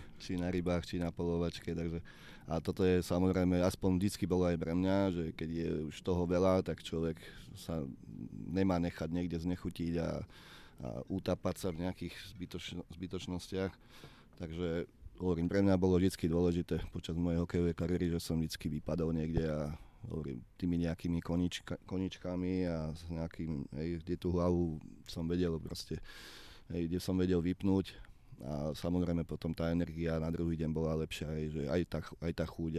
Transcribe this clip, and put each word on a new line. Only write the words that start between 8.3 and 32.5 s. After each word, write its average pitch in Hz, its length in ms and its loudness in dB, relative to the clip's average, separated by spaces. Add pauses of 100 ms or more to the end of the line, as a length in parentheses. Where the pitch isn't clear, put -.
nemá 95 240 4
nechať 85 320 0
niekde 85 320 -2
znechutiť 85 560 -2
a, 82 240 -2 (640)
a 64 40 -6 (200)
utápať 92 480 0
sa - 160 -4
v 87 160 -2
nejakých 87 240 -6 (240)
zbytočno-, 90 560 -8
zbytočnostiach. 92 800 -4 (640)
Takže 85 480 -2 (400)
hovorím, 87 240 2
pre 98 160 6
mňa 95 160 8
bolo 92 160 6
vždycky 92 320 4
dôležité 87 640 4
počas 85 240 -6
mojej 85 240 2
hokejovej 87 400 2
kariéry, 87 320 2
že 85 80 0
som - 160 -2
vždycky 82 320 -2
vypadol 80 480 0
niekde 80 320 0
a 76 240 -2 (400)
hovorím, 71 320 -6 (160)
tými 87 240 2
nejakými 85 400 0
konička-, 85 640 -2
koničkami 90 800 -2
a 78 240 -2
s 82 160 -12
nejakým, 80 640 -4
hej, 80 320 -4
kde 85 160 -4
tú 87 160 0
hlavu 87 400 2 (320)
som 85 160 -6
vedel 85 320 2
proste, - 400 -8 (720)
hej, 85 240 -2
kde 90 80 0
som 92 160 0
vedel 92 240 4
vypnúť 92 560 2 (460)
a 73 320 -4
samozrejme 85 480 0
potom 80 320 -4
tá 82 160 0
energia 82 480 0
na 80 80 0
druhý 85 320 0
deň 80 160 0
bola 80 320 0
lepšia, 76 320 -6
hej, 78 160 -4
že 78 160 -2
aj 87 160 4
tá - 160 -6
ch-, - 160 -14
aj 82 160 -2
tá 85 160 -2